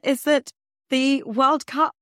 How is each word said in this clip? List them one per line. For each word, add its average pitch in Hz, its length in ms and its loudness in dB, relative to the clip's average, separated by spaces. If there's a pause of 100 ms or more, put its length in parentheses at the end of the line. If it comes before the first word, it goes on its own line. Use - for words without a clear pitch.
is 269 200 -2
that 294 280 0 (380)
the 269 340 0
World 269 440 0
Cup 294 340 -2